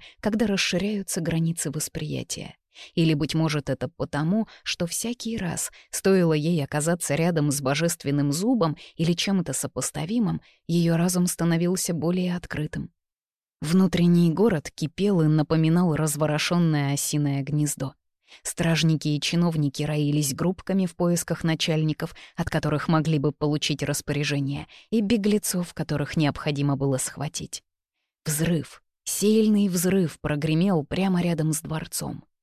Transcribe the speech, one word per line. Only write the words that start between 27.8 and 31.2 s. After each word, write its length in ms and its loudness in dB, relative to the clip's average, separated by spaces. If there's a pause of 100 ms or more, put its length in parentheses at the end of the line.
Взрыв, 560 -2 (220)
сильный 680 4
взрыв 500 0
прогремел 640 0
прямо 380 0